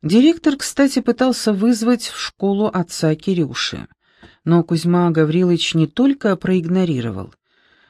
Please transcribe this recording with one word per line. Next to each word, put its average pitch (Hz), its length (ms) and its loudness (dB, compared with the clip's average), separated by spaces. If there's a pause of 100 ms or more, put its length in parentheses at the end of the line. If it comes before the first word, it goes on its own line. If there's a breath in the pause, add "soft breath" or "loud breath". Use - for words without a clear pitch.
Директор, 277 540 2
кстати, 277 440 0
пытался 240 520 -2
вызвать 226 560 0
в - 100 -14
школу 202 480 -2
отца 170 480 -2
Кирюши, 156 720 -4 (560 soft breath)
но 170 200 4
Кузьма 170 460 0
Гаврилович 170 640 0
не 160 120 2
только 240 500 0
проигнорировал, 165 960 -2 (580)